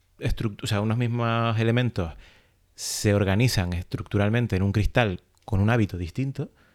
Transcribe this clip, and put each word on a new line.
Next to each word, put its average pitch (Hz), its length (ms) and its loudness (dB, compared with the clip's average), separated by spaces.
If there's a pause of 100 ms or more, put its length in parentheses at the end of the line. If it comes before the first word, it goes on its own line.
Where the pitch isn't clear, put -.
(200)
estructu-, - 440 -4
o - 40 -6
sea, 104 140 0
unos 110 160 0
mismos 117 640 0
elementos 113 540 0 (640)
se - 380 -2
organizan 98 600 2
estructuralmente 104 840 -2
en 95 60 2
un 101 100 2
cristal 104 480 0 (240)
con 95 160 0
un 104 80 4
hábito 107 280 2
distinto, 131 520 -6 (260)